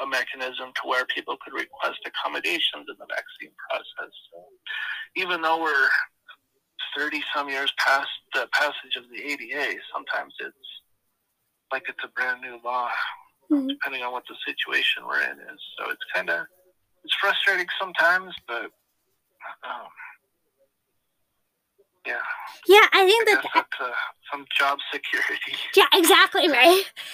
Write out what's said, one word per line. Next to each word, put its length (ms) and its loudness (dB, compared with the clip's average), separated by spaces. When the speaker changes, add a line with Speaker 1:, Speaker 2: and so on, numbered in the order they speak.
Speaker 1:
a 60 -4
mechanism 760 -6
to 80 -8
where 180 0
people 380 -6
could 80 -16
request 540 -6
accommodations 840 -4
in 100 -14
the 120 -18
vaccine 420 -10
process. 460 -8
So 60 -20
even 260 -2
though 180 2
we're 280 2
thirty 260 -4
some 160 -4
years 220 -2
past 240 4
the 200 -2
passage 440 0
of 140 -10
the 120 -12
A 140 -4
D 180 -12
A, 220 -2
sometimes 480 -8
it's 160 -10
like 160 -6
it's 160 -10
a 100 -12
brand 260 -2
new 240 -14
law, 240 -2
Speaker 2:
Mm-hmm. 160 4
Speaker 1:
depending 360 -4
on 100 -4
what 160 -6
the 80 -14
situation 600 0
we're 140 -2
in 180 -4
is. 220 -18
So 140 -6
it's 100 -6
kinda, 320 -2
it's 160 -2
frustrating 460 2
sometimes, 560 2
but, 220 -6
um, 240 -12
yeah. 160 -4
Speaker 2:
Yeah, 280 10
I 100 6
think 240 6
Speaker 1:
I 60 6
Speaker 2:
that 80 0
Speaker 1:
guess 120 -6
Speaker 2:
that 120 2
Speaker 1:
that's, 120 -6
uh, 40 -8
some 140 -10
job 220 2
security. 720 -4
<laughs> 140 0
Speaker 2:
Yeah, 160 10
exactly, 560 6
right? 360 8